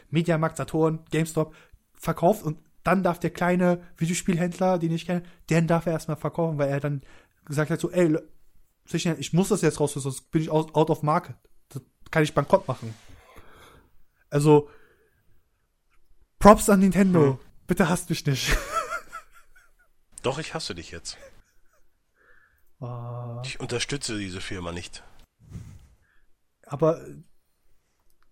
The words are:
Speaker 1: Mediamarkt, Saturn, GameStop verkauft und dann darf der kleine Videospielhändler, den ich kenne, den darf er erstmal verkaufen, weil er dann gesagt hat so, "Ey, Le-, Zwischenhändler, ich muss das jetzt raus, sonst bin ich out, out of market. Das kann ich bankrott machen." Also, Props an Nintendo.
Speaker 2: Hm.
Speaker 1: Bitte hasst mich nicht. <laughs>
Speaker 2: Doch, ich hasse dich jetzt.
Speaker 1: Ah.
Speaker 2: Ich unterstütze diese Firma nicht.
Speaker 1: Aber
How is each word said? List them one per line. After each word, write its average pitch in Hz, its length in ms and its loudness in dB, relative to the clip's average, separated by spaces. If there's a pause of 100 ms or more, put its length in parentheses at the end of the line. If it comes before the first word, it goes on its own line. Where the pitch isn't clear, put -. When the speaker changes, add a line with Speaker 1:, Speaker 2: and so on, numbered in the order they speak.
Speaker 1:
Mediamarkt, 160 480 0
Saturn, 160 540 -2
GameStop 160 420 -2 (400)
verkauft - 500 0
und 156 140 -6 (260)
dann 185 200 2
darf 175 160 0
der 170 120 -2
kleine 180 520 0 (140)
Videospielhändler, 175 800 0
den 165 140 -2
ich 165 120 -6
kenne, 175 180 -4 (260)
den 165 180 2
darf 165 180 0
er 165 80 -2
erstmal 151 240 -6
verkaufen, 160 400 -4
weil 139 120 0
er 139 100 -2
dann 143 220 -4 (440)
gesagt 147 240 -2
hat 165 120 -4
so, - 100 -4
"Ey, 175 160 4
Le-, 156 160 2 (640)
Zwischenhändler, 160 340 -4
ich - 140 -10
muss 185 160 4
das 190 120 2
jetzt 156 200 2
raus, 143 120 0
sonst 135 380 -10
bin 160 100 0
ich 160 80 -6
out, 156 240 0
out 156 160 4
of 151 140 -2
market. 151 320 0 (320)
Das - 140 -14 (280)
kann 160 140 2
ich 151 100 -2
bankrott 147 320 2
machen." 113 280 -8 (1400)
Also, 147 400 6 (1700)
Props 214 300 8
an 202 100 6
Nintendo. 180 520 4
Speaker 2:
Hm. 131 80 -4 (280)
Speaker 1:
Bitte 175 220 2
hasst 170 200 -2
mich - 160 -4
nicht. 135 360 0
<laughs> - 1600 -12
Speaker 2:
Doch, 135 160 -4
ich - 140 -12
hasse 156 200 -8
dich - 180 -14
jetzt. - 260 -14 (1600)
Speaker 1:
Ah. 120 640 -12
Speaker 2:
Ich 135 140 -10
unterstütze 123 580 -6
diese 95 240 -8
Firma 87 300 -8
nicht. - 320 -12 (1600)
Speaker 1:
Aber 143 360 -2 (1300)